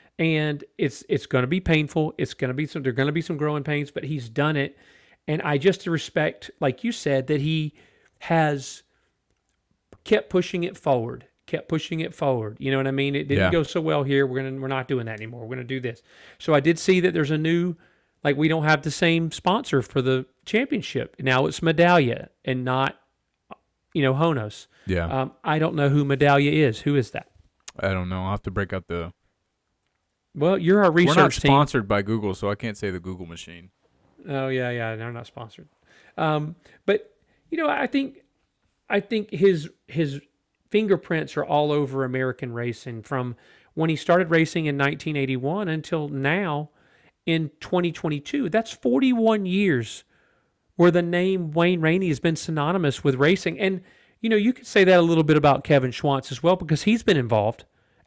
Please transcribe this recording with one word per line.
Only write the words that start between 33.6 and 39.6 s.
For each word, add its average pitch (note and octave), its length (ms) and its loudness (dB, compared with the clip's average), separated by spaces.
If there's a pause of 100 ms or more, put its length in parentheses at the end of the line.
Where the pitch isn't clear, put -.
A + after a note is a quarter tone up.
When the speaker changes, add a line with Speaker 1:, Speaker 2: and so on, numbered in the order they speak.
Speaker 1:
Oh, C3+ 220 -4
yeah, B2+ 200 -2
yeah. A#2 280 -6
They're A#2 160 -10
not A#2 140 -14
sponsored. - 420 -18 (480)
Um, D#3 380 -2 (300)
but, - 300 -2 (340)
you D#4+ 80 -6
know, D#4 120 0
I C#4+ 180 -2
think, C4+ 360 -4 (640)
I G3+ 100 2
think G#3+ 320 -6
his, F3 380 2 (180)